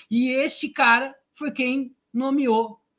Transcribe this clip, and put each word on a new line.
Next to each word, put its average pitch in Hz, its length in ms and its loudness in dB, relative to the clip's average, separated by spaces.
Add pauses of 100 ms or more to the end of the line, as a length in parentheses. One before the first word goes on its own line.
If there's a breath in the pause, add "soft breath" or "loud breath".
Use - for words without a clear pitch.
(100)
E 240 180 2
esse 269 460 -2
cara 254 400 2 (180)
foi 294 200 -8
quem 254 440 -4 (160)
nomeou 240 680 0 (200)